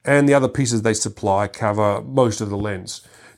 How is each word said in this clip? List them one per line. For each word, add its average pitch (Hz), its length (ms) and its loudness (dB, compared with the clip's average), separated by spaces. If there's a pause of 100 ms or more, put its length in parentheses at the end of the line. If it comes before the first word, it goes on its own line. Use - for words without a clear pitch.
and 143 240 4
the 143 80 6
other 131 140 4
pieces 117 320 -2
they 110 140 0
supply 104 540 -2
cover 104 520 -2
most 123 400 0
of 107 80 -4
the 101 80 -4
lens. 101 500 -8 (320)